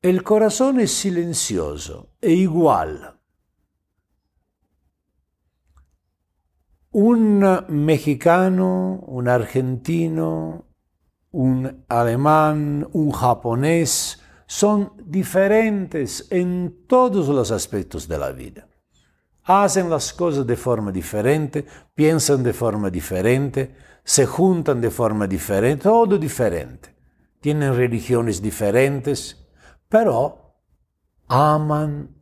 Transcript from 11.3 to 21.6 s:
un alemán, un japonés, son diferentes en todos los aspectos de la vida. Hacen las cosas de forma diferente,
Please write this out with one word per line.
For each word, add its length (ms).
un 520
alemán, 1040
un 200
japonés, 1120
son 480
diferentes 1300
en 560
todos 420
los 220
aspectos 580
de 80
la 140
vida. 380
Hacen 460
las 240
cosas 320
de 100
forma 340
diferente, 760